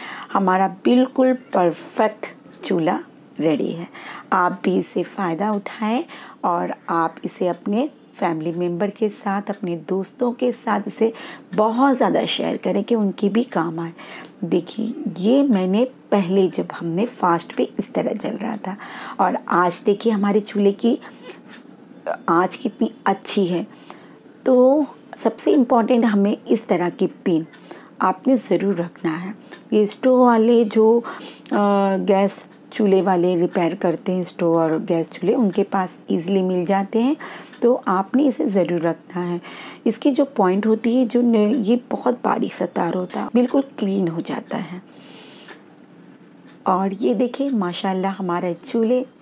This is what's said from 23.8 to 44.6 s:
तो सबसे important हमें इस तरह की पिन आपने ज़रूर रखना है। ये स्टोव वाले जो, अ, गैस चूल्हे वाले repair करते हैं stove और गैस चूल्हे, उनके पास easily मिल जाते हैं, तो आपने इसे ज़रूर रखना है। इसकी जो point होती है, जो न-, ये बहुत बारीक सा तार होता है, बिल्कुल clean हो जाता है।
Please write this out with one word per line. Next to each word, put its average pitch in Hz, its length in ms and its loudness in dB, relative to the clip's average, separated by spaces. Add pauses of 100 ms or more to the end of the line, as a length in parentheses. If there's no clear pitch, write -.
तो 262 400 6 (320)
सबसे - 340 0
important 247 540 4
हमें 208 320 2 (100)
इस - 200 0
तरह 175 220 0
की 175 180 -2
पिन 165 380 -2 (560)
आपने 196 360 2
ज़रूर 190 380 0
रखना 170 360 -4
है। 180 240 -8 (380)
ये 214 140 4
स्टोव 254 380 4
वाले 233 400 6
जो, 220 340 4
अ, 233 60 -6 (920)
गैस 196 480 0 (260)
चूल्हे 196 300 4
वाले 180 340 2
repair 170 400 0
करते 175 360 -2
हैं 185 120 0
stove 170 320 0
और 160 240 2
गैस 165 300 -2
चूल्हे, 196 260 -2
उनके 202 280 2
पास 190 360 -4 (120)
easily 190 300 0
मिल 185 240 0
जाते 196 360 0
हैं, 277 160 2 (440)
तो 247 260 4
आपने 196 360 2
इसे 262 240 0
ज़रूर 175 340 0
रखना 165 400 -4
है। 175 200 -4 (460)
इसकी 254 240 2
जो 277 140 2
point 202 420 2
होती 220 280 2
है, 254 100 4
जो 240 160 2
न-, 240 140 4
ये 214 460 2 (100)
बहुत 240 320 -2
बारीक 196 300 -2
सा 185 120 -4
तार 175 280 -4
होता 185 280 -4
है, - 120 -6
बिल्कुल 247 280 2
clean 196 460 -2
हो 165 140 -4
जाता - 360 -8
है। 180 240 -10 (1900)